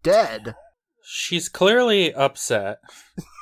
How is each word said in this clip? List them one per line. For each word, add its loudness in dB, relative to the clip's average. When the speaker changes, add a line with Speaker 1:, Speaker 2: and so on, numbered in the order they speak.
Speaker 1:
dead. 0
Speaker 2:
She's -6
clearly 2
upset. -2